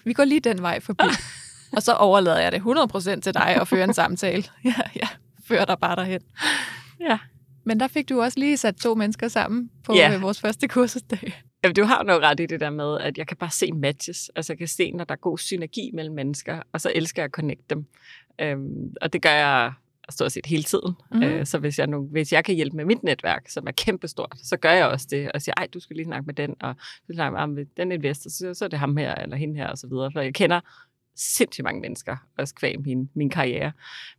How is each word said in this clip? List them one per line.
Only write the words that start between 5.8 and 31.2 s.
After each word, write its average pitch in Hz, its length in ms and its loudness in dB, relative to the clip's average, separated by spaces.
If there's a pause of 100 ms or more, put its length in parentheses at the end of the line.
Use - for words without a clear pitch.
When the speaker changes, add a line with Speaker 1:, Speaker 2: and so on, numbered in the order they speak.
Speaker 1:
bare 175 160 0
derhen. 185 240 -2 (800)
Speaker 2:
Ja. 269 180 2 (460)
Speaker 1:
Men 220 160 2
der 262 80 2
fik - 200 -2
du 247 140 2
også 254 180 0
lige 285 160 4
sat 226 200 0
to 233 180 0
mennesker 214 340 0
sammen 233 420 0 (140)
på, 220 100 2
Speaker 2:
Ja. 196 200 8
Speaker 1:
øh, 190 80 0
vores 196 180 -2
første 226 280 0
kursusdag. - 760 -2 (220)
Speaker 2:
Jamen, 175 100 4
du 202 100 6
har 233 140 4
jo - 80 0
nok 175 160 6
ret 151 180 6
i 165 60 0
det 165 140 -6
der 151 100 -2
med, 151 300 -2
at 147 180 -4
jeg 151 80 -8
kan 170 100 -10
bare 170 140 -8
se 160 220 -6
matches. 143 640 -4
Altså, 165 160 -6
jeg 160 60 -10
kan 170 100 -8
se, - 240 -2
når 175 120 -6
der - 80 -6
er 143 60 -4
god 170 200 -4
synergi 180 560 -6
mellem 160 200 -8
mennesker, 147 480 -6 (100)
og 160 80 -6
så - 140 0
elsker 165 280 -2
jeg - 20 -2
at 139 80 -6
connecte 151 380 -6
dem. 151 160 -4 (540)
Øhm, 143 600 -6
og - 120 -4
det 170 100 -2
gør 160 80 6
jeg 139 420 4 (380)
stort - 220 -2
set - 140 -10
hele 156 160 0
tiden. 185 300 0 (200)
Speaker 1:
Mhm. 226 100 2
Speaker 2:
Øh, 151 240 0
så - 120 -2
hvis 147 200 -2
jeg 143 80 2
nu, 143 240 -4
hvis 151 220 -2
jeg 165 120 4
kan 196 100 -2
hjælpe 156 220 -2
med 151 80 -6
mit 226 180 2
netværk, 127 460 0
som - 180 -10
er 127 60 -4
kæmpestort, - 720 -4
så - 140 -2
gør 160 160 4
jeg 175 140 8
også 135 240 -2
det, 143 220 -4
og 147 100 -6
siger, - 140 -4
"Ej, - 180 -8
du 175 60 -16
skal 156 160 -16
lige 160 100 -8
snakke 151 200 -10
med 147 80 -8
den, 143 260 -6
og 127 140 -8
du - 300 -20
skal 165 100 -14
snakke 156 240 -4
med, 151 80 -2
med 143 200 -8 (100)
den 185 160 -2
investor, 147 380 -4
så, 180 240 -8
så 208 100 -6
er 196 40 -2
det 165 100 -4
ham 143 180 0
her, 147 180 -2
eller - 220 -8
hende 151 200 -4
her," 143 120 -6
og - 100 -10
så - 80 -16
videre. 131 260 -4
For 156 80 -4
jeg 135 140 -4
kender 175 260 2 (600)